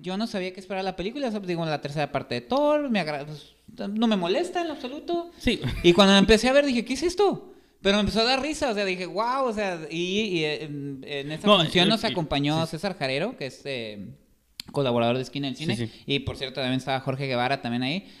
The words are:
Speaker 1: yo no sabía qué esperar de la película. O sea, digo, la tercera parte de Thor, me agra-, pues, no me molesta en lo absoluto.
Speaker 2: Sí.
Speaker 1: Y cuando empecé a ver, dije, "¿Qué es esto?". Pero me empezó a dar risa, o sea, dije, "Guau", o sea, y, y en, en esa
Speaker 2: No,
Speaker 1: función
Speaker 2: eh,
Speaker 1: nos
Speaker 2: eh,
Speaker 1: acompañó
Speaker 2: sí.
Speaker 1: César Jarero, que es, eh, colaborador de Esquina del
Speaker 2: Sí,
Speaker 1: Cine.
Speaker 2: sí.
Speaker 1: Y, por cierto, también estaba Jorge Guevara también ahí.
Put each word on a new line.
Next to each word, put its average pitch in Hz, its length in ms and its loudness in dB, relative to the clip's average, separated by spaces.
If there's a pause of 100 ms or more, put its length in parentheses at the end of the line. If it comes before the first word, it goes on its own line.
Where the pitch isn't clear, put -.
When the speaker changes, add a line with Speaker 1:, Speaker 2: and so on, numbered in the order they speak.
Speaker 1:
yo 185 160 -6
no 226 100 -4
sabía 185 260 -6
qué 190 60 -18
esperar 190 240 -6
de - 60 -4
la 185 60 -6
película. 233 320 -6
O 220 40 -4
sea, 214 80 -4
digo, 175 260 -4
la 151 160 -2
tercera 143 300 -4
parte 131 240 -4
de 123 60 -4
Thor, 294 480 2
me 214 100 2
agra-, 151 260 -4
pues, 151 280 -14 (360)
no 220 180 0
me 220 100 4
molesta 285 440 0
en 339 60 -2
lo 302 60 -4
absoluto. 339 640 -6
Speaker 2:
Sí. - 240 0 (220)
Speaker 1:
Y 175 100 10
cuando 196 240 8
empecé 214 320 6
a 262 40 4
ver, 285 120 6
dije, 240 200 0
"¿Qué 262 80 -4
es 262 100 -4
esto?". 359 500 2 (280)
Pero 196 160 4
me - 40 4
empezó 202 200 2
a - 20 4
dar 254 180 2
risa, 285 300 -2
o - 20 0
sea, 202 100 0
dije, 185 220 -2
"Guau", 233 400 -2
o 233 80 0
sea, 196 260 -2 (120)
y, 180 300 0 (180)
y 156 60 0
en, 143 640 -6
en 143 240 -6
esa 156 140 -4
Speaker 2:
No, 208 140 8
Speaker 1:
función 175 260 4
Speaker 2:
eh, 202 40 4
Speaker 1:
nos 220 140 2
Speaker 2:
eh, 226 40 2
Speaker 1:
acompañó 151 580 0
Speaker 2:
sí. 160 60 -6
Speaker 1:
César 180 260 -6
Jarero, 151 400 -2
que 143 80 -8
es, 127 200 -12
eh, 110 420 -8 (640)
colaborador 120 460 2
de 131 40 -2
Esquina 139 260 -6
del 131 80 -6
Speaker 2:
Sí, 151 100 -10
Speaker 1:
Cine. 135 120 0
Speaker 2:
sí. 117 120 -2 (180)
Speaker 1:
Y, 139 120 2
por 127 180 -8
cierto, 131 220 -8
también 131 200 0
estaba 135 220 -2
Jorge 135 260 -4
Guevara 127 340 0
también 120 220 -4
ahí. 160 240 -4 (120)